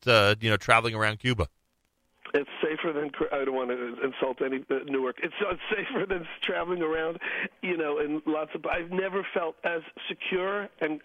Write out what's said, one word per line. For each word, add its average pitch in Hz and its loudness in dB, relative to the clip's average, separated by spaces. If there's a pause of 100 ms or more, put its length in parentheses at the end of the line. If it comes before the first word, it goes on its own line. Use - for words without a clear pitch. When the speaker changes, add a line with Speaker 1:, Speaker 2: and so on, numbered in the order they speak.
Speaker 1:
uh, 107 8
you 113 2
know, 107 4
traveling 113 4
around 107 0
Cuba? 113 2 (840)
Speaker 2:
It's 143 2 (120)
safer 156 -2
than, 147 -2 (200)
I 139 0
don't 131 0
wanna 127 -2 (260)
insult 131 0
any, 135 0 (120)
uh, 135 2
Newark. 131 0
It's, 170 -4
uh, 190 0 (180)
safer 202 -2
than 180 -2 (140)
traveling 175 0
around, 160 0 (440)
you 180 0
know, 151 0
in 151 0
lots 156 0
of, 156 -6
I've 170 -2
never 185 0
felt 165 0
as 170 -2 (260)
secure 196 -2 (140)
and, 156 0